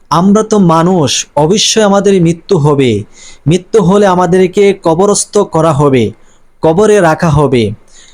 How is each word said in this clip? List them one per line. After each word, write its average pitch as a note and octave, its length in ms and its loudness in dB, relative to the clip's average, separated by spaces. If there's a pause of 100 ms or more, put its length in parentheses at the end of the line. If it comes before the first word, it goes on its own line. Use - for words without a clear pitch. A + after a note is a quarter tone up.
(120)
আমরা G3 320 2
তো G#3+ 140 -2 (140)
মানুষ, E3 380 0 (260)
অবশ্যই G3+ 540 0
আমাদের G3 320 0
মৃত্যু E3+ 360 -2
হবে, C#3 340 0 (560)
মৃত্যু F#3 360 -2
হলে G3+ 240 2
আমাদেরকে F3+ 560 0 (200)
কবরস্থ F#3+ 520 -2 (160)
করা D#3+ 220 0
হবে, C3+ 300 0 (600)
কবরে G#3 380 2
রাখা E3 280 0
হবে। C3+ 340 0 (500)